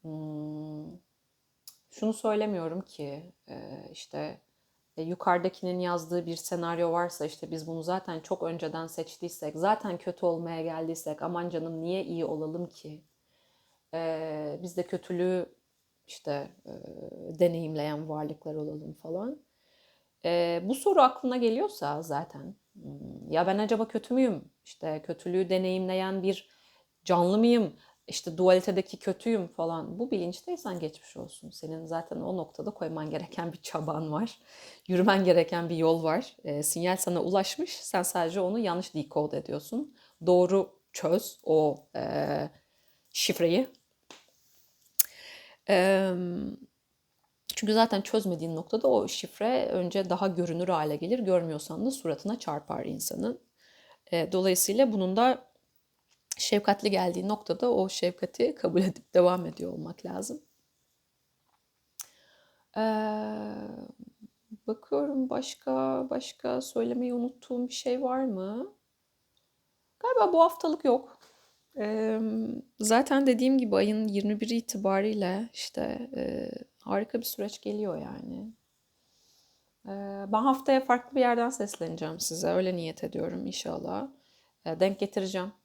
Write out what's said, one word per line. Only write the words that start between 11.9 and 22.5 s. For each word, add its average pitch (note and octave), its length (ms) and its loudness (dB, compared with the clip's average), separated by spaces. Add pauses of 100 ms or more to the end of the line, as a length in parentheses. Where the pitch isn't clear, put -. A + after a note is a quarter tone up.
iyi E3 200 -4
olalım D#3 420 -4
ki? D3+ 360 -18 (920)
Eee, D#3 680 -4
biz F3 140 -8
de F3 60 -2
kötülüğü F3+ 720 -2 (520)
işte, - 420 -6 (160)
eee, - 80 -14 (680)
deneyimleyen D#3 680 0
varlıklar D3+ 460 -6
olalım D3+ 380 -8
falan. G3+ 460 -8 (840)
Eee, E3+ 400 2
bu A#3+ 100 0
soru F4 260 6
aklına B3+ 360 4
geliyorsa A3+ 680 0
zaten, D#3 520 -6 (180)